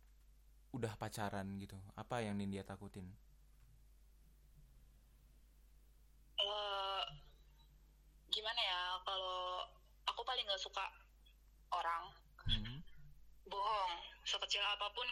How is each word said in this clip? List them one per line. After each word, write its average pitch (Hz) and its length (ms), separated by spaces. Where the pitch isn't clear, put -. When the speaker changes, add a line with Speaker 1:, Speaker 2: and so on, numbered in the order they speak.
Speaker 1:
udah 113 240
pacaran 101 640
gitu? 98 160
Apa 120 260
yang 104 160
Nindya 98 260
takutin? 98 440
Speaker 2:
Eh, 196 680
gimana 220 320
ya, 180 200
kalau 185 640
aku - 160
paling 254 240
nggak 190 160
suka 190 220
orang 170 340
Speaker 1:
Hmm. 113 400
Speaker 2:
bohong, 202 480
sekecil 202 400
apapun 208 460